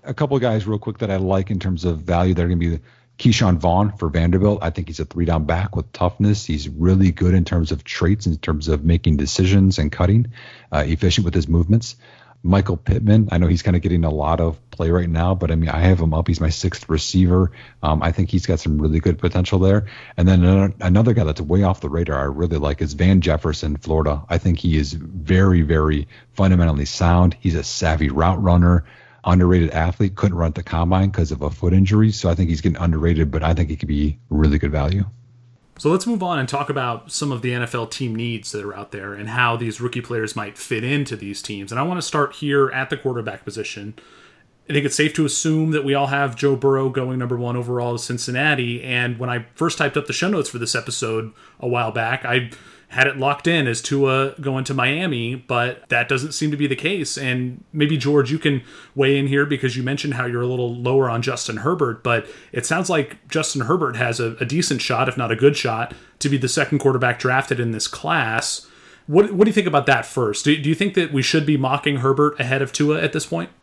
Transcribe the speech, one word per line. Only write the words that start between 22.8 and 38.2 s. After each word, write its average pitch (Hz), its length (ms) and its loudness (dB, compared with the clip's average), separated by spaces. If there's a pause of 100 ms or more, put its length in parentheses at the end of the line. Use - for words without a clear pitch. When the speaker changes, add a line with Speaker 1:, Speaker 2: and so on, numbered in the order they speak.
Speaker 1:
is 73 100 -4
Van 87 300 4
Jefferson, 73 560 -2
Florida. 76 500 0
I 82 80 0
think 85 220 2
he 80 180 0
is 73 160 0
very, 87 680 2
very 78 460 2 (260)
fundamentally 85 500 4
sound. 87 560 2
He's 85 140 0
a 73 100 -2
savvy 76 460 0
route 82 320 0
runner, 87 420 6 (420)
underrated 90 440 4
athlete, 87 460 -2
couldn't 95 200 0
run 85 120 0
at 76 60 -4
the 87 80 -6
combine 92 480 2
'cause 80 220 -2
of 69 80 -8
a 73 80 -2
foot 85 240 -2
injury. 104 400 4
So 95 160 -2
I 85 60 2
think 82 160 0
he's 80 100 0
getting 82 160 0
underrated, 80 540 2
but 78 120 -2
I 82 120 2
think 80 160 0
he 76 60 -4
could - 120 -8
be 73 300 -2 (100)
really 73 300 2
good 71 120 0
value. 80 360 0 (720)
Speaker 2:
So 151 120 0
let's 185 160 0
move 226 160 -2
on 175 160 -2
and 127 80 -2
talk 143 220 -6
about 123 420 -6
some 147 220 -4
of 117 80 -6
the 123 140 -4
N 123 80 -4
F 117 120 -6
L 117 120 -4
team 117 280 -6
needs 113 380 -8